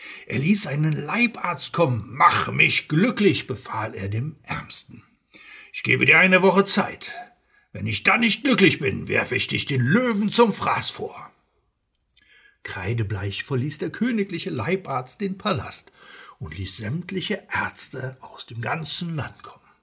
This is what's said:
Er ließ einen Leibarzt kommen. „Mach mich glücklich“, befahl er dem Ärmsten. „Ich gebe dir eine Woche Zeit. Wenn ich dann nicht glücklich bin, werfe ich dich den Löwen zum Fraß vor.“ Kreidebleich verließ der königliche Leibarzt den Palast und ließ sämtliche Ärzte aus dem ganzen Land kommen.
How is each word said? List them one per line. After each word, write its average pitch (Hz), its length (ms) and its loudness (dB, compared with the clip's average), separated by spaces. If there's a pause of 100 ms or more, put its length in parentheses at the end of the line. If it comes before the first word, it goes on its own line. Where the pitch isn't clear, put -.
(260)
Er 120 140 -2
ließ 190 260 4
einen 151 260 0
Leibarzt 170 800 -2
kommen. 123 380 2
„Mach 156 420 4
mich - 340 2
glücklich“, 196 600 4
befahl 107 480 -6
er 98 160 -6
dem 123 320 -4
Ärmsten. - 640 -4 (680)
„Ich - 100 -8
gebe 123 220 2
dir 156 140 6
eine 185 240 6
Woche 196 240 6
Zeit. - 440 0 (600)
Wenn 98 140 -6
ich 107 160 -4
dann 202 180 2
nicht 233 240 2
glücklich 240 340 4
bin, - 300 -4
werfe 117 280 -2
ich - 100 0
dich - 180 -2
den 135 160 0
Löwen 208 480 2
zum 233 240 6
Fraß - 380 -2
vor.“ - 420 -12 (1300)
Kreidebleich 98 840 -4
verließ 143 340 -4
der 180 100 -4
königliche 196 640 -2
Leibarzt 139 720 -4
den 196 160 -4
Palast - 540 -6 (460)
und 85 200 -10
ließ 95 180 -6
sämtliche 170 760 -6
Ärzte - 680 -6
aus - 240 -16
dem 117 160 -10
ganzen 165 560 -4
Land 123 260 -8
kommen. - 180 -20 (220)